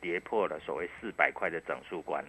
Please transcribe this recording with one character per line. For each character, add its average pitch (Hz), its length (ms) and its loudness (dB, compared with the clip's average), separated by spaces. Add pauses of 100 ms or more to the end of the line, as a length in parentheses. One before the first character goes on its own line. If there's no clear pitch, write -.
跌 87 200 0
破 104 260 2
了 76 120 -4
所 73 160 -4
谓 80 140 -2 (100)
四 110 120 -4
百 - 200 6
块 - 180 0
的 82 120 -2
整 73 160 -2 (100)
数 82 140 -4
关 73 280 -2